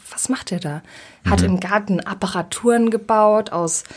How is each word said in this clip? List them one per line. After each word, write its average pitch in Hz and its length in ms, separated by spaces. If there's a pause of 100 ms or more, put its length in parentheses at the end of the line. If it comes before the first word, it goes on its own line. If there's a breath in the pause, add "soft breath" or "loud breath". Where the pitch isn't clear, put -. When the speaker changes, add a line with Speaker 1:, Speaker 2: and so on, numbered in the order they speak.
(120)
Speaker 1:
was - 180
macht - 220
der 180 80
da?“ 151 220 (480 loud breath)
Hat 196 120
Speaker 2:
Mhm. 180 60
Speaker 1:
im 185 120
Garten 196 400
Apparaturen 226 920
gebaut, 214 640
aus, 170 320 (140 loud breath)